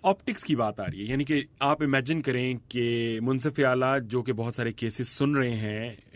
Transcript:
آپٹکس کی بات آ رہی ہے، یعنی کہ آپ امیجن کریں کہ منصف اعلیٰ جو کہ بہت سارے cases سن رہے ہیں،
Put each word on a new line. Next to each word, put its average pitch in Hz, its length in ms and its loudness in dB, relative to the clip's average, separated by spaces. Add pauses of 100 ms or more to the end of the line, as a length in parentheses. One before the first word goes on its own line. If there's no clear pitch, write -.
آپٹکس 196 400 0
کی 151 120 2
بات 110 240 0
آ 98 60 -4
رہی 92 200 -6
ہے، 113 60 -4
یعنی 135 120 0
کہ 143 180 2 (180)
آپ 147 240 2
امیجن 139 380 2
کریں 127 320 0 (160)
کہ 117 520 0
منصف 131 380 0
اعلیٰ 131 420 4
جو 117 200 -2
کہ 120 120 -2
بہت 113 220 -4
سارے 117 160 -2
cases 117 380 -4
سن 143 260 2
رہے 123 200 2
ہیں، 110 400 -4 (200)